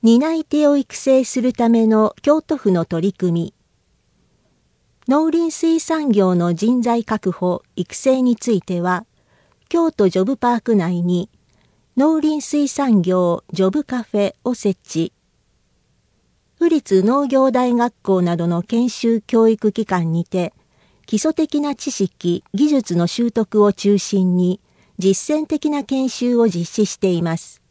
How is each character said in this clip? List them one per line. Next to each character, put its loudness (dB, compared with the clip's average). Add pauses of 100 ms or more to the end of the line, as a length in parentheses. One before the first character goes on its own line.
担 4
い -2
手 0
を 4
育 -4
成 2
す -4
る 0
た 0
め 4
の 2
京 2
都 -4
府 0
の 0
取 -4
り -2
組 -2
み。 -4 (1500)
農 2
林 0
水 0
産 -2
業 4
の 0
人 0
材 -2
確 -4
保、 -4 (140)
育 -6
成 0
に 2
つ -4
い 0
て -6
は、 -4 (640)
京 0
都 2
ジ -2
ョ 2
ブ -2
パ 0
ー -2
ク 0
内 0
に、 -2 (680)
農 2
林 -2
水 -2
産 0
業 0
ジ 0
ョ 2
ブ -2
カ -6
フ -6
ェ 0
を -4
設 -2
置。 -6 (1400)
府 0
立 2
農 2
業 2
大 0
学 0
校 0
な 0
ど -2
の -2
研 0
修 -2
教 2
育 2
機 -4
関 -2
に -2
て、 -4 (520)
基 -6
礎 0
的 -2
な -4
知 -8
識、 -4 (100)
技 2
術 0
の 0
習 -2
得 0
を 4
中 0
心 0
に、 0 (380)
実 0
践 -4
的 -4
な -4
研 -2
修 -2
を 4
実 -4
施 -2
し -10
て 0
い 0
ま -4
す。 -16